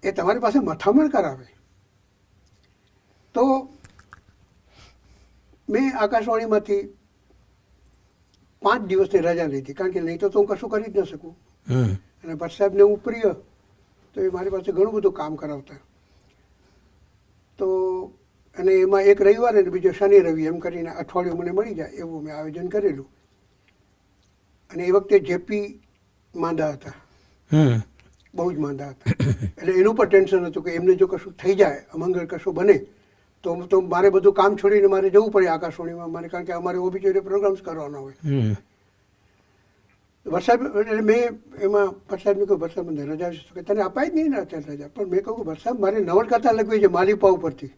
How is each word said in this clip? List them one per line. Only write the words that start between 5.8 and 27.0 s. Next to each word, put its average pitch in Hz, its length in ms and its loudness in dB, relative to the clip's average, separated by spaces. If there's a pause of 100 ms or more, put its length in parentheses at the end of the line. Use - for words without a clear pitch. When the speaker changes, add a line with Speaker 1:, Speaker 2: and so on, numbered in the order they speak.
Speaker 1:
આકાશવાણીમાંથી 214 1000 -2 (1700)
પાંચ 214 200 2
દિવસની 190 380 0
રજા 170 240 0
લીધી, 139 280 -6
કારણ 185 180 -4
કે 180 100 -4
નહીં 165 180 -6
તો, 202 100 -2
તો 196 100 -2
હું 202 100 2
કશું 202 220 -6
કરી 214 220 -4
જ 196 60 -2
ન 190 60 0
શકું. - 340 -18 (300)
Speaker 2:
હમ. 123 260 0
Speaker 1:
અને - 400 -14
ભટ્ટ 165 240 -10
સાહેબને 196 240 4
હું 202 200 4
પ્રિય, 226 320 -2 (800)
તો 202 80 -4
એ 190 60 0
મારી 185 220 -6
પાસે 185 220 -6
ઘણું 196 200 0
બધું 202 200 0
કામ 156 220 -8
કરાવતા. 147 400 -12 (1800)
તો 185 420 -2 (580)
અને 185 140 2
એમાં 190 300 4
એક 202 200 6
રવિવારે 214 400 6
ને 180 80 2
બીજો 185 200 2
શનિ 202 280 6
રવિ 160 260 2
એમ 165 140 -4
કરીને 170 320 -8
અઠવાડિયું 170 480 -4
મને 175 120 -6
મળી 202 240 -2
જાય 160 160 -10
એવું 156 340 -12
મેં 151 120 -12
આયોજન 156 320 -10
કરેલું. 175 420 -4 (1600)
અને 175 140 -8
એ 180 60 -2
વખતે 196 280 4
જેપી 196 640 -4 (560)
માંદા 165 340 -2
હતા. 135 220 -14 (600)